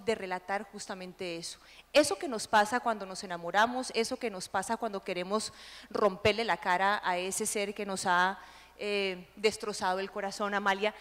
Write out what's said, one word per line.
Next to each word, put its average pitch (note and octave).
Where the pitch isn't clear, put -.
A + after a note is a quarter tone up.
de A3
relatar G3
justamente F#3
eso. -
Eso D4
que F4+
nos A#3
pasa A3
cuando G#3+
nos F#3+
enamoramos, G3
eso A3+
que A#3
nos F#3
pasa G#3+
cuando F#3+
queremos F#3
romperle G#3
la F3+
cara G3
a F3+
ese F#3+
ser G#3
que G#3
nos F#3+
ha, F#3
eh, G3
destrozado G3+
el G3
corazón. G3+
Amalia, G3+